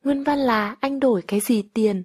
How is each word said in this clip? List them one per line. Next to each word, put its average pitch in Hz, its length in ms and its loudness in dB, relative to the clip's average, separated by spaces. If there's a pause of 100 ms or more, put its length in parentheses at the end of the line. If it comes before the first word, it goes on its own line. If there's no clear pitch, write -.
Nguyên 277 220 -2
văn 294 160 0
là 220 420 0
anh 277 180 -4
đổi 240 280 2
cái 202 120 0
gì 214 220 0
tiền, 202 440 0